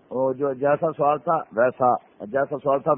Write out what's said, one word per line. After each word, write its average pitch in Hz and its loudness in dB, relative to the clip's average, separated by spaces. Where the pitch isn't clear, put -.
وہ 131 0
جو 135 -2
جیسا 143 0
سوال 147 2
تھا 160 0
ویسا، 123 2
جیسا 139 -4
سوال 139 0
تھا 156 0